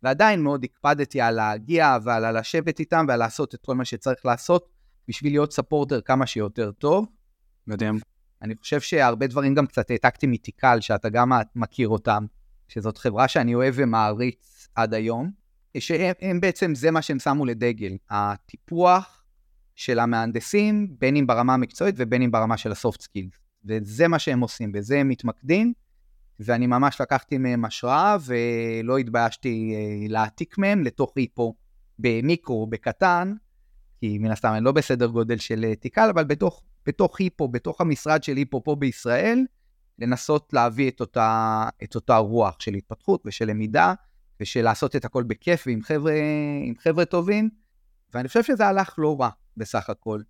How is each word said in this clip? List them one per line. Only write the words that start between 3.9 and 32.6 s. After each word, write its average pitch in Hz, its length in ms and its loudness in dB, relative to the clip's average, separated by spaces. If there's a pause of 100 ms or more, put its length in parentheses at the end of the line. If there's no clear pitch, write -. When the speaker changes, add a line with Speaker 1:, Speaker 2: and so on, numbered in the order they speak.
Speaker 1:
לעשות 151 440 0 (380)
בשביל 143 260 -4
להיות 147 200 0
ספורטר 143 480 -2
כמה 131 260 0
שיותר 107 440 -4
טוב. 170 340 0 (640)
Speaker 2:
מדהים. 107 320 -2 (420)
Speaker 1:
אני 110 140 -8
חושב - 260 -4
שהרבה 131 460 2
דברים 139 280 0
גם 143 120 2
קצת - 240 -2
העתקתי 123 360 0
מתיקל, 120 540 2
שאתה 110 280 -2
גם 120 220 2 (240)
מכיר 117 320 -2
אותם, 107 380 0 (420)
שזאת 110 300 -6
חברה 120 300 2
שאני 120 280 2
אוהב 131 220 2
ומעריץ 113 1000 -2
עד 113 180 0
היום, 117 380 -2 (480)
שהם, 175 420 0
הם 185 200 -2
בעצם, 175 340 0
זה 139 160 2
מה 160 100 2
שהם 139 180 -4
שמו 143 260 0
לדגל, 110 520 -2 (120)
הטיפוח 165 1120 0 (520)
של 120 240 -2
המהנדסים, 120 880 0 (120)
בין 135 160 2
אם 143 120 4
ברמה 120 260 4
המקצועית 131 440 -2
ובין 123 240 0
אם 123 100 2
ברמה 110 260 2
של 107 140 -4
הסופט 107 300 -4
סקילס. 92 380 -12 (260)
וזה 107 420 0
מה 165 120 2
שהם 131 200 -2
עושים, 113 320 -4
בזה 104 280 -2
הם 135 100 2
מתמקדים, 151 640 0 (680)
ואני 120 280 0
ממש 131 340 2
לקחתי 135 360 -2
מהם 123 280 -2
השראה, 151 600 0
ולא 117 720 -2
התביישתי, 113 800 -2
אה, 107 340 -4
להעתיק 110 480 -4
מהם 196 260 2
לתוך 131 320 -2
היפו, 117 400 -2 (440)
במיקרו, 120 680 0